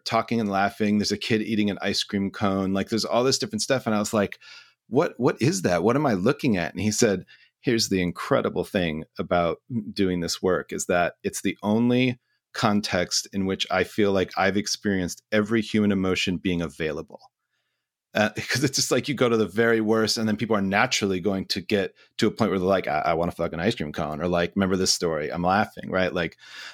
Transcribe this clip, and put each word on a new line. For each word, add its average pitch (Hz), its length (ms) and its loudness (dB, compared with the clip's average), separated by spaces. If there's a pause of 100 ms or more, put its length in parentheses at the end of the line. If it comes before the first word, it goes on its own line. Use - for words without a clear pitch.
talking 117 340 0
and 104 100 0
laughing. 101 500 2
There's 98 120 0
a 104 60 0
kid 107 240 0
eating 104 300 0
an - 100 -6
ice 98 220 -2
cream 98 280 -2
cone. 95 420 0
Like, 98 160 0
there's 110 160 0
all 117 180 2
this 131 160 2
different 107 240 -4
stuff. 131 240 0
And 107 80 2
I 104 40 2
was 104 140 -2
like, 101 260 0 (500)
"What, 131 300 0
what 135 220 0
is 170 220 2
that? 87 200 2
What 117 120 4
am 151 100 2
I 120 80 2
looking 110 440 2
at?" 85 160 -4
And - 80 -6
he 107 100 0
said, 101 340 0 (360)
"Here's 117 280 0
the 95 120 2
incredible 95 640 0
thing 82 400 -2 (140)
about 85 400 0 (340)
doing 92 280 0
this - 200 -6
work 87 320 0
is 87 140 -6
that 87 360 2
it's - 180 -6
the 92 220 -2
only 123 560 2 (340)
context 104 800 0
in 98 120 -2
which 95 260 -2
I 92 140 2
feel 101 260 0
like 92 260 0
I've 95 200 2
experienced 95 760 -2
every 107 300 2
human 104 300 2
emotion 92 460 0
being 85 240 -2
available." 78 600 -8 (920)
Uh, 107 160 2
<laughs> - 180 -8
'cause 131 140 0
it's - 140 0
just 139 140 -2
like 127 180 0
you 131 60 -4
go 123 140 2
to 117 80 4
the 107 100 2
very 113 340 4
worst, 110 360 2
and 110 100 0
then 104 100 0
people 110 180 0
are 98 60 0
naturally 98 600 0
going 98 260 2
to 98 140 -4
get 98 340 -2 (220)
to 113 100 2
a 101 40 4
point 104 200 0
where 95 80 0
they're 90 80 2
like, 95 200 2
"I, 73 120 0
I 85 160 0
wanna 87 180 0
fuck 85 200 -4
an 82 80 -6
ice 104 140 0
cream 76 180 -8
cone," 76 280 -6
or, 87 60 -2
like, 87 280 0
"Remember 98 220 2
this 92 160 0
story? 76 380 -2
I'm 85 120 -4
laughing," 92 480 0
right? 92 220 0
Like, 85 240 -4 (360)